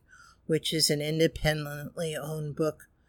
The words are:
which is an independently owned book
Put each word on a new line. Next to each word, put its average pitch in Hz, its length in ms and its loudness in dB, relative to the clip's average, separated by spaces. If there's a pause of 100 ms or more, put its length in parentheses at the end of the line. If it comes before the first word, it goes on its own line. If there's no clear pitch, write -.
(460)
which 156 260 0
is 156 160 2
an 147 140 2
independently 151 1120 0
owned 151 400 -6
book 156 300 -2 (240)